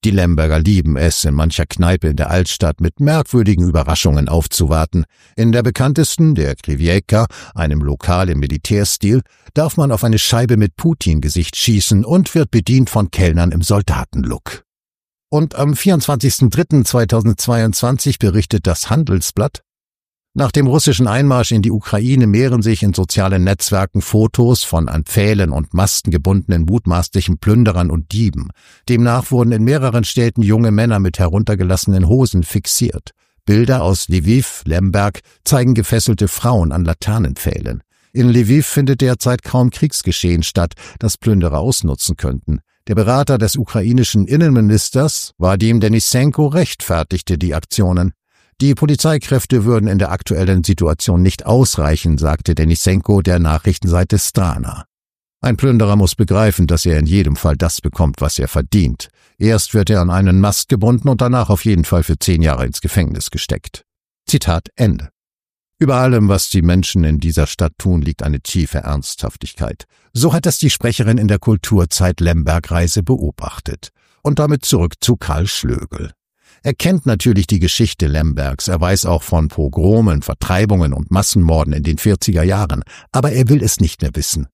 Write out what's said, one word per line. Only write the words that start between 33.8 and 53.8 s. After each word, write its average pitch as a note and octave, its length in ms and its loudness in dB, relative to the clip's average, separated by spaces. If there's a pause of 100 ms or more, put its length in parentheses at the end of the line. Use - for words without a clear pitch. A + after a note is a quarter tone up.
aus F#2 260 0
Lviv, G2 560 0
Lemberg G2 560 0 (240)
zeigen B2+ 300 2
gefesselte G#2+ 540 0
Frauen G2 440 0
an E2+ 140 -2
Laternenpfählen. E2 960 -4 (320)
In B2 160 2
Lviv A#2+ 360 4
findet C3+ 360 0
derzeit B2 400 0
kaum B2+ 260 2
Kriegsgeschehen F2 760 -2
statt, F2 300 -2 (260)
das - 200 -4
Plünderer E2+ 420 0
ausnutzen E2+ 560 -2
könnten. C#2 440 -4 (280)
Der G#2+ 60 -2
Berater B2 420 2
des G#2+ 200 0
ukrainischen A2+ 680 0
Innenministers, C3 1120 0
Wadim F#2+ 440 2
Denisenko, B2+ 680 0
rechtfertigte F#2 880 -2
die D#2+ 180 -2
Aktionen." F2+ 600 0 (480)
"Die C#3 140 2
Polizeikräfte C#3 880 0
würden A2 240 2
in G2 100 2
der F#2 140 -2
aktuellen F#2 500 0
Situation F2 580 0
nicht F#2 260 0
ausreichen", E2 680 2
sagte D#2 380 -2
Denisenko F#2+ 680 2
der F2+ 200 2
Nachrichtenseite F2+ 800 0